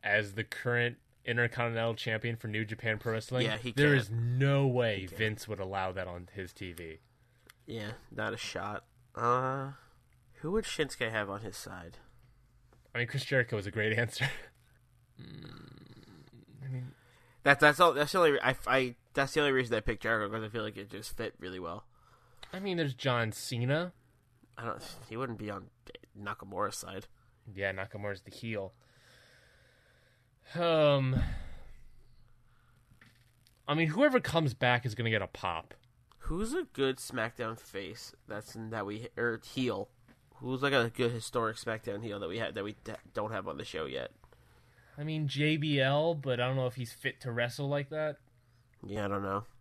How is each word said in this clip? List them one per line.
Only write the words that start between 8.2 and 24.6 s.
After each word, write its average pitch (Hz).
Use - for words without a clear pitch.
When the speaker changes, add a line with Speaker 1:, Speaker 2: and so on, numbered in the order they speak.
Speaker 2:
a -
shot. -
Uh, 131
who 151
would 208
Shinsuke 127
have 104
on 101
his 101
side? 87
Speaker 1:
I 117
mean, 120
Chris 135
Jericho 123
is 101
a -
great 110
<laughs> 107
answer. 117
Mm, -
I 135
mean, 127
Speaker 2:
That, 143
that's 147
all. 175
That's 143
the 190
only 160
re-, 135
I, 127
I, 127
that's 139
the 156
only 143
reason 120
I 107
picked 110
Jericho, 107
'cause 110
I 107
feel 107
like 104
it 101
just -
fit 113
really 92
well. 87
Speaker 1:
I 190
mean, 190
there's 143
John 117
Cena. 143
Speaker 2:
I -